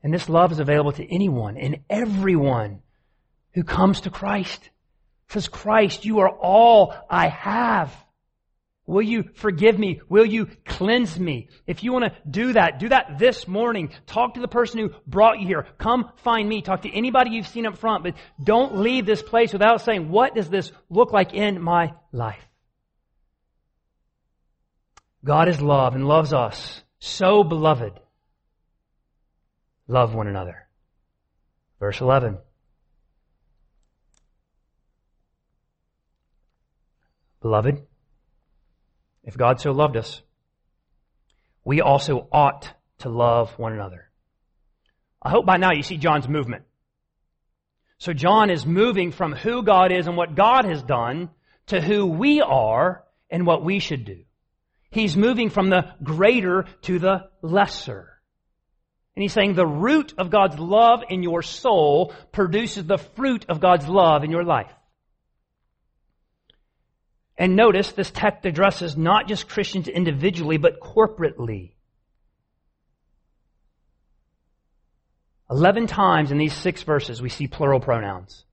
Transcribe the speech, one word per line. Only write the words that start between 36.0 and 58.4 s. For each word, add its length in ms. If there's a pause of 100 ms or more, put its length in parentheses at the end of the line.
Beloved, 440 (1400)
if 140
God 240
so 100
loved 240
us, 280 (1400)
we 160
also 520
ought 420 (260)
to 100
love 500
one 120
another. 380 (1120)
I 80
hope 160
by 120
now 140
you 120
see 140
John's 300
movement. 360 (1400)
So 140
John 360
is 160
moving 460
from 220
who 280
God 300
is 160
and 100
what 160
God 320
has 160
done 480 (380)
to 120
who 280
we 340
are 600 (260)
and 160
what 180
we 140
should 280
do. 180 (640)
He's 260
moving 360
from 180
the 320
greater 640 (180)
to 140
the 320 (140)
lesser. 760 (960)